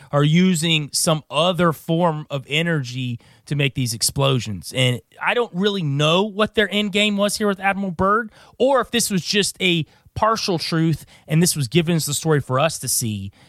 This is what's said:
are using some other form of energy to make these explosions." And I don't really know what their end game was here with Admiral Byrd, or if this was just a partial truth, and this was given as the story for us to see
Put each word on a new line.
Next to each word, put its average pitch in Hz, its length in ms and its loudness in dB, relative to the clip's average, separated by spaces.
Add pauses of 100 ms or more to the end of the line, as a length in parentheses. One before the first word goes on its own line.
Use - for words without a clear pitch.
(140)
are 143 100 4
using 160 720 2
some 156 360 0
other 170 440 2
form 165 560 -2
of 135 180 -8
energy 131 720 -2 (280)
to 151 100 -4
make 139 180 -2
these 120 180 -2
explosions." 117 800 -2
And 123 280 2 (200)
I 175 120 0
don't 233 200 -2
really 196 300 0
know 151 400 2
what 214 320 -2
their 208 180 2
end 208 200 -2
game 208 240 0
was 202 180 0
here 214 120 -2
with 196 120 0
Admiral 196 320 -2
Byrd, 202 400 0 (260)
or 262 220 4
if 220 120 -2
this 233 200 0
was 185 140 -2
just - 360 0
a 175 240 2 (300)
partial 214 420 0
truth, 160 480 0 (220)
and 156 160 2
this 175 100 2
was 143 140 -2
given 170 300 2
as 147 80 -2
the 147 80 -6
story 156 260 2
for 127 220 -2
us 160 180 0
to - 80 -10
see 104 460 -4 (160)